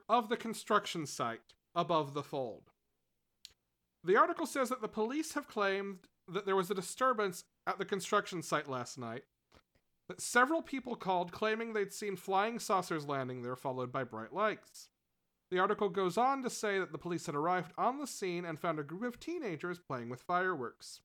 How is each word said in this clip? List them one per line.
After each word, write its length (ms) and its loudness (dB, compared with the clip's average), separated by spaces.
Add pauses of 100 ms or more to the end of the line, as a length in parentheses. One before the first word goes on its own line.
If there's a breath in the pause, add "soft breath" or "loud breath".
of 200 4
the 80 2
construction 680 0
site 480 -4 (220)
above 380 2
the 100 -4
fold. 480 -6 (1300)
The 140 6
article 280 4
says 240 -2
that 120 -2
the 60 -4
police 460 -2
have 140 -4
claimed 520 0 (280)
that 180 -4
there 100 2
was 160 2
a 40 2
disturbance 680 0 (240)
at 100 -2
the 80 -4
construction 560 0
site 280 0
last 280 -6
night, 260 -8 (840)
that 140 -10
several 400 4
people 340 -6
called 360 0
claiming 420 0
they'd 200 0
seen 220 -4
flying 420 2
saucers 500 0
landing 360 -2
there, 120 -2
followed 360 -4
by 120 0
bright 300 -8
lights. 560 -2 (640)
The 80 2
article 300 4
goes 280 2
on 260 4
to 60 -2
say 300 0
that 140 -2
the 40 -6
police 300 -4
had 80 -4
arrived 420 2
on 220 2
the 80 -4
scene 380 -4
and 140 -6
found 200 0
a 40 -2
group 200 -6
of 160 -4
teenagers 580 -4
playing 320 -6
with 120 -8
fireworks. 840 -2